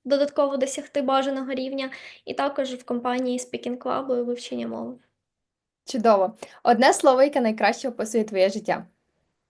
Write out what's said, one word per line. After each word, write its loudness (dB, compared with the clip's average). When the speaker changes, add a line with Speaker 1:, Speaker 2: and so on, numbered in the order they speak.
Speaker 1:
додатково 2
досягти -4
бажаного 0
рівня, -6
і -10
також -2
в -14
компанії -2
Speaking -8
Club -4
вивчення -6
мови. -10
Speaker 2:
Чудово! 2
Одне 6
слово, 4
яке 4
найкраще 0
описує -2
твоє 2
життя. -4